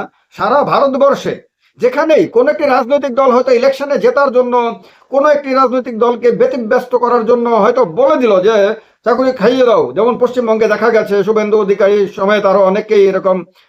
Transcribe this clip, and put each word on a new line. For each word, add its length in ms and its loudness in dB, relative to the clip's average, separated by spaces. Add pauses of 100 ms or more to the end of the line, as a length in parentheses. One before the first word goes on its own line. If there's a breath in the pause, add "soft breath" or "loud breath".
(340)
সারা 280 -2
ভারতবর্ষে 720 0 (440)
যেখানেই 500 2
কোনো 220 0
একটি 160 -2
রাজনৈতিক 480 0
দল 180 2
হয়তো 200 2
ইলেকশনে 460 0
জেতার 340 0
জন্য 220 0 (560 soft breath)
কোনো 180 0
একটি 240 0
রাজনৈতিক 460 -2
দলকে 320 0
ব্যতিব্যস্ত 680 -2
করার 300 0
জন্য 240 0
হয়তো 320 2 (120)
বলে 220 2
দিল 240 0
যে 140 2 (480 loud breath)
চাকরি 300 0
খাইয়ে 360 0
দাও, 140 2 (100)
যেমন 260 0
পশ্চিমবঙ্গে 500 0
দেখা 220 0
গেছে 340 0
শুভেন্দু 340 0
অধিকারী 400 0 (100)
সমেত 380 -2
আরো 160 2
অনেকেই 440 2
এরকম 300 0 (320 soft breath)